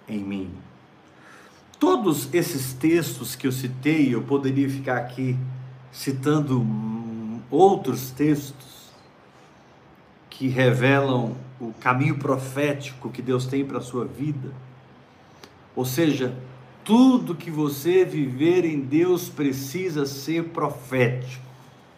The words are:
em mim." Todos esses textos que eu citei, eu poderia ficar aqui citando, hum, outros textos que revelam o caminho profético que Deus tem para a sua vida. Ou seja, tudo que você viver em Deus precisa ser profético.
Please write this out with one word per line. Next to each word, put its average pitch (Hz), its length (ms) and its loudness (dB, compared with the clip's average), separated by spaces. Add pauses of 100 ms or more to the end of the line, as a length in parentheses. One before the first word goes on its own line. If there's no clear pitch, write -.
em 107 120 -6
mim." 98 300 -6 (1300)
Todos 208 540 2
esses 156 400 -2
textos 160 640 0
que - 100 -4
eu 127 60 2
citei, 131 640 2
eu 110 80 0
poderia 135 480 0
ficar 127 260 -2
aqui 127 400 -4 (560)
citando, 131 680 0
hum, 110 800 -6 (100)
outros 165 600 4
textos - 760 -2 (1400)
que 131 180 -4
revelam 127 880 2 (220)
o 117 220 -8
caminho 131 380 2
profético 143 920 -4
que 120 140 -10
Deus 127 240 0
tem 139 180 -2
para 127 140 -6
a - 20 -4
sua 120 240 -6
vida. 135 480 -6 (1200)
Ou 127 120 -2
seja, 131 500 0 (480)
tudo 226 500 6
que 160 160 -10
você 151 540 2
viver 151 640 2
em 156 120 -2
Deus 165 520 2
precisa 147 760 -2
ser 165 440 -4
profético. - 920 -2 (540)